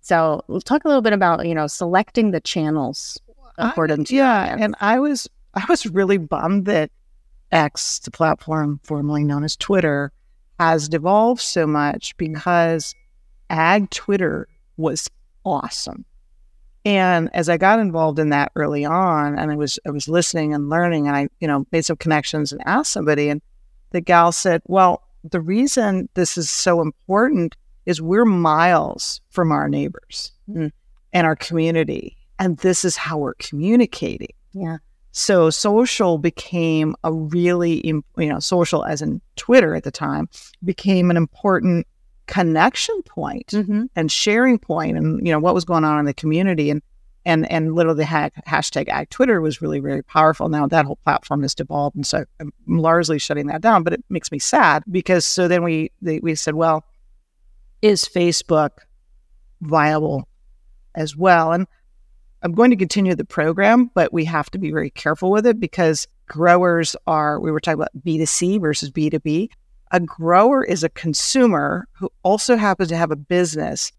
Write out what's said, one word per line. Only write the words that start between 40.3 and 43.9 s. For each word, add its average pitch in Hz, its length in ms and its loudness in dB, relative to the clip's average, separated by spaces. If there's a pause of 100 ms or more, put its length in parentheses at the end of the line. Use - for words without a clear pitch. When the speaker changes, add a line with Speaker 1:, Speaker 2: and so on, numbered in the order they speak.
Speaker 2:
became 180 460 2
an 170 60 4
important 175 720 0 (400)
connection 180 800 0
point 165 440 -10
Speaker 1:
Mm-hmm. 208 360 -2 (100)